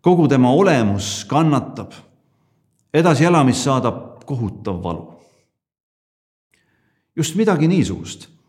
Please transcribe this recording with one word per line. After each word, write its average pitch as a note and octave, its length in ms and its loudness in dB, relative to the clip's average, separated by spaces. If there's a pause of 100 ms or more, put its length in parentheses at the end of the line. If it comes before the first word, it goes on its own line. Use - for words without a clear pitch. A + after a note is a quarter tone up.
Kogu E3+ 280 4
tema B2+ 240 4
olemus C3 760 0
kannatab. C#3 640 -2 (1000)
Edasielamist D#3+ 720 2
saadab B2+ 580 -4
kohutav G#2 580 -8
valu. E2+ 240 -8 (2000)
Just D#3 180 -4
midagi F#3 340 2
niisugust G2 600 -4 (200)